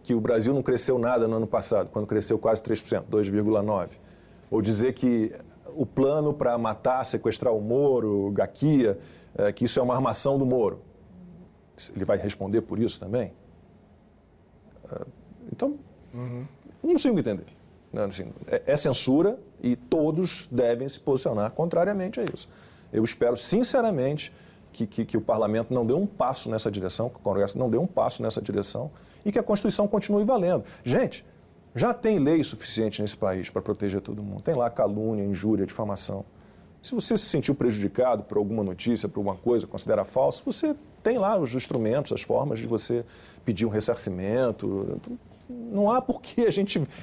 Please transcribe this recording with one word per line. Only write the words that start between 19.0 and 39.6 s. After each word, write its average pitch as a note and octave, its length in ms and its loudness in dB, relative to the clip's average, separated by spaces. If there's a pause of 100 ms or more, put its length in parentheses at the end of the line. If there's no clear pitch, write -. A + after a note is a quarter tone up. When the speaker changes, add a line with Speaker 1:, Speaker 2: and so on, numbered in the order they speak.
Speaker 1:
e B2 140 0
todos D#3+ 760 0
devem B2 380 2
se - 100 -10
posicionar C3 540 0
contrariamente F3+ 640 -2
a A#3 60 -2
isso. - 240 -8 (440)
Eu A2 120 2
espero, A#2+ 320 0
sinceramente, F#3+ 960 0 (400)
que, A2+ 140 -4
que, A2 180 -4
que - 120 -4
o A2 40 2
parlamento A2 520 0
não B2 140 0
dê A#2+ 60 2
um F#3 140 2
passo C3 440 -4
nessa A2+ 200 -2
direção, G2+ 380 -4
que - 80 -10
o - 40 -20
Congresso G2 380 0
não B2+ 120 0
dê A2 80 2
um E3 80 2
passo A#2 360 -2
nessa A2 180 -2
direção G#2+ 500 -4 (340)
e G#3 60 0
que G3+ 80 0
a A3 40 2
Constituição G#3 440 2
continue G#3 380 2
valendo. F3+ 400 2 (200)
Gente, F3 400 0 (500)
já G3+ 200 2
tem A3 240 2
lei D3+ 240 4
suficiente - 600 -4
nesse G#2 140 -2
país F#2 340 -2
pra G#2+ 120 -4
proteger G2+ 380 -2
todo G#2 220 -10
mundo. G2+ 200 -10
Tem E3 120 0
lá A#2+ 160 0
calúnia, G#2+ 540 0
injúria, G2 420 0
difamação. G2+ 580 -6 (580)
Se - 120 -10
você A3+ 240 0
se - 80 0
sentiu C#3+ 280 0
prejudicado A2+ 680 2
por - 160 -2
alguma G#2+ 240 0
notícia, G2+ 460 -2
por - 120 -6
alguma G2 160 -2
coisa, A#2 300 0